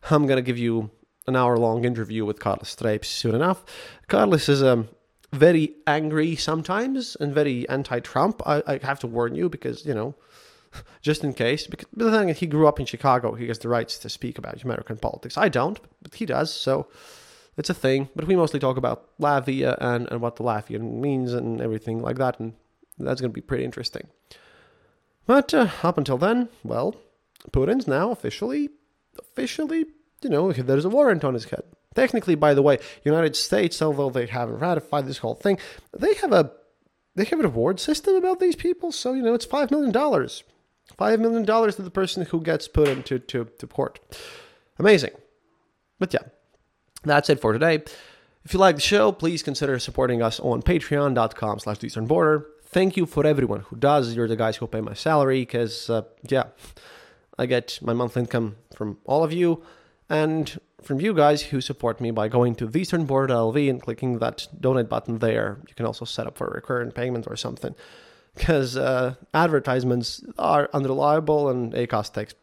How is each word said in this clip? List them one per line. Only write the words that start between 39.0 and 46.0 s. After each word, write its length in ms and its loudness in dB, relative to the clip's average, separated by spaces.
you 80 -2
know, 120 2
it's 120 -2
five 260 -2
million 200 2
dollars. 520 0
Five 220 2
million 260 2
dollars 320 4
to 40 -10
the 100 -10
person 340 -2
who 160 -2
gets 260 -2
put 200 4
into, 320 -2
to, 260 -6
to 220 -18
court. 320 -6
Amazing. 340 4
But 160 -2